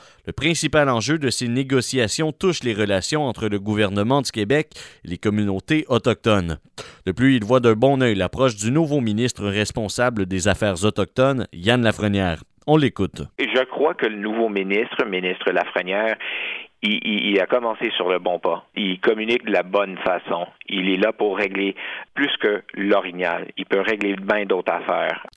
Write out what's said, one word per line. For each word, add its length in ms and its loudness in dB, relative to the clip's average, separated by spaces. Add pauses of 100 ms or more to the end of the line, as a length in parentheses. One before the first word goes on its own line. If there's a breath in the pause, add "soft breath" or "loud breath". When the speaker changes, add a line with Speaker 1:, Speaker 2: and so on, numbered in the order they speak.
(260 soft breath)
Speaker 1:
le 60 -10
principal 560 0
enjeu 300 2
de 120 0
ces 200 -2
négociations 840 0
touche 320 -2
les 100 0
relations 520 0
entre 240 -2
le 100 -2
gouvernement 640 2
du 100 -4
Québec 380 0 (340 loud breath)
et 60 -12
les 80 -4
communautés 720 0
autochtones. 680 2 (460 loud breath)
De 60 -2
plus, 240 4
il 80 0
voit 160 4
d'un 140 6
bon 280 4
œil 140 2
l'approche 400 0
du 160 -2
nouveau 300 2
ministre 460 0
responsable 800 -2
des 200 0
Affaires 380 0
autochtones, 680 0
Yann 300 2
Lafrenière. 600 0 (220)
On 120 4
l'écoute. 460 0 (160)
Speaker 2:
Et 140 -2
je 120 2
crois 300 -2
que 100 -2
le 100 -2
nouveau 320 -2
ministre, 580 0
ministre 460 -2
Lafrenière, 640 0 (720 loud breath)
il, 200 0
il, 260 0
il 80 4
a 60 2
commencé 500 0
sur 140 0
le 100 2
bon 200 -2
pas. 260 -2 (100)
Il 240 -2
communique 460 0
de 60 -2
la 120 2
bonne 360 -2
façon. 480 -2 (200)
Il 220 -2
est 80 2
là 160 2
pour 240 0
régler 380 -2 (380 loud breath)
plus 180 -2 (100)
que 200 2 (120)
l'orignal. 720 0 (100)
Il 80 -8
peut 140 0
régler 380 0
bien 280 -2
d'autres 260 0
affaires. 540 -2 (120)